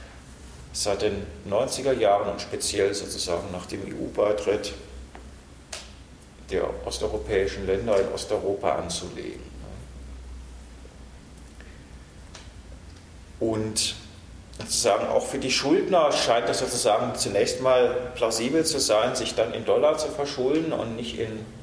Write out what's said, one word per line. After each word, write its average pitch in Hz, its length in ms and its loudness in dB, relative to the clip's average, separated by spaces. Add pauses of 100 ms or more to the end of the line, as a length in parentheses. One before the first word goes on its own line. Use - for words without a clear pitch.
(760)
seit 101 280 0
den 101 240 0 (180)
neunziger 131 480 2
Jahren 104 380 6
und - 100 -6
speziell - 540 0
sozusagen 90 560 -4
nach 90 160 -8
dem 98 200 -8
E-U-Beitritt - 840 0 (1800)
der 95 140 0 (200)
osteuropäischen 101 840 -2
Länder 101 320 2
in - 120 0
Osteuropa 98 640 0
anzulegen. - 640 -8 (4000)
Und 110 560 0 (640)
sozusagen - 500 2
auch - 200 2
für - 100 -4
die 123 140 -2
Schuldner 160 600 4
scheint 120 380 4
es - 100 0
sozusagen 120 560 2
zunächst 101 460 2
mal 127 540 4
plausibel 117 500 2
zu - 140 2
sein, 113 360 4
sich - 200 -2
dann 117 180 2
in 113 120 -6
Dollar 147 340 6
zu 151 80 0
verschulden 143 640 0
und 117 220 -2
nicht 117 240 -6
in 107 260 -4 (180)